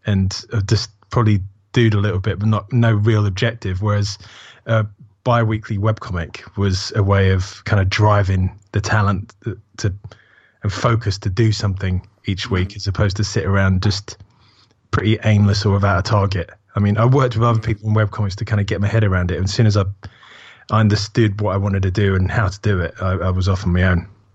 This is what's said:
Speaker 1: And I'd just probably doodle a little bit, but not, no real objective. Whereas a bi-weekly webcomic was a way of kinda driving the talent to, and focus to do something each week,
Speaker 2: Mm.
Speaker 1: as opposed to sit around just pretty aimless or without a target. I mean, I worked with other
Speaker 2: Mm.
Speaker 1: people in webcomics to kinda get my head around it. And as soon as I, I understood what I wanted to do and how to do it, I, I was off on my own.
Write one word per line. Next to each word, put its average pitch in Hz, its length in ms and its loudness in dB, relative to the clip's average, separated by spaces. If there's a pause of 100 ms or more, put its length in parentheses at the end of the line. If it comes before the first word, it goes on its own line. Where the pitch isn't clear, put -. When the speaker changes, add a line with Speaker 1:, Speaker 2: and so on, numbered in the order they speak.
Speaker 1:
And 95 480 0
I'd 101 140 -2
just - 220 0 (200)
probably 107 320 2 (300)
doodle 107 300 4
a - 20 0
little 98 160 -2
bit, 95 200 -4
but 107 80 0
not, 104 240 -2
no 117 220 2
real 104 320 2
objective. 98 560 -4
Whereas 104 360 -2 (480)
a 110 200 0 (380)
bi-weekly 110 540 0
webcomic 98 800 -4
was 95 380 -2
a 110 80 2
way 98 280 4
of 92 340 -4
kinda 95 200 2
driving 98 720 2 (160)
the 104 80 0
talent 104 520 -2 (440)
to, 98 160 -2 (720)
and 101 100 -2
focus 113 460 -2
to 101 100 -6
do 113 220 2
something 95 540 -2 (200)
each 95 240 -6
week, 92 200 -2
Speaker 2:
Mm. - 80 -16
Speaker 1:
as 101 100 -8
opposed 95 300 -2
to 107 60 -2
sit - 220 -4
around 95 380 2
just - 340 -4 (760)
pretty 110 320 2
aimless 104 420 4
or 98 80 2
without 101 260 2
a - 100 -2
target. 98 420 0 (240)
I 104 40 0
mean, 101 180 2
I 110 80 2
worked 131 300 2
with 113 80 0
other 120 160 2
Speaker 2:
Mm. - 40 -8
Speaker 1:
people 110 260 -4
in 107 60 2
webcomics 101 400 -2
to 110 100 -6
kinda 101 180 0
get 95 180 -4
my 101 60 0
head 107 160 2
around 92 280 0
it. 82 60 -2
And 92 80 -2
as 92 80 -4
soon 117 140 2
as 101 100 2
I, 98 60 2 (880)
I 107 80 2
understood 104 640 2
what 98 120 -2
I 98 40 0
wanted 98 260 0
to 95 80 0
do 98 240 2
and 92 160 2
how 107 160 0
to - 140 -6
do 101 180 0
it, 85 220 -4
I, 92 120 -2
I 90 180 -2
was 92 180 0
off 90 160 -2
on 87 80 2
my 90 100 2
own. 87 240 0 (280)